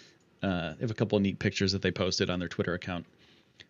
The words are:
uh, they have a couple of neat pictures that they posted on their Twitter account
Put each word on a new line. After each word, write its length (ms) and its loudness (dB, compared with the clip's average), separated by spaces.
uh, 320 0
they 60 -14
have 100 -2
a 40 -4
couple 200 2
of 80 4
neat 160 2
pictures 340 2
that 100 -2
they 100 4
posted 360 0
on 120 -2
their 80 -4
Twitter 260 -2
account 320 -6